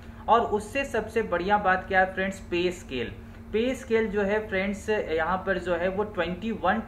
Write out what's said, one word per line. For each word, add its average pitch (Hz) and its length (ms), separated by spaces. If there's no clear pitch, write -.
और 233 220
उससे 214 360
सबसे 220 380
बढ़िया 180 340
बात 185 300
क्या 190 120
है 185 140
friends, 190 280
पे 175 300
scale। 123 400
पे 240 220
scale 226 320
जो 202 140
है 202 260
friends 196 420
यहाँ 175 480
पर 185 120
जो 175 160
है 175 140
वो 190 160
ट्वेंटी 180 460
वन 202 260